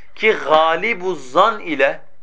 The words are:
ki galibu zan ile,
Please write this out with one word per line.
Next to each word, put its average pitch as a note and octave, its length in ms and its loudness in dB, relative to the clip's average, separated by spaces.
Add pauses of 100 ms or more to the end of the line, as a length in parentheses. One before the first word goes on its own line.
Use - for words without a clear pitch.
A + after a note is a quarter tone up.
(160)
ki G#3+ 200 2 (140)
galibu F3 680 2
zan D#3+ 440 0
ile, C#3+ 420 0 (220)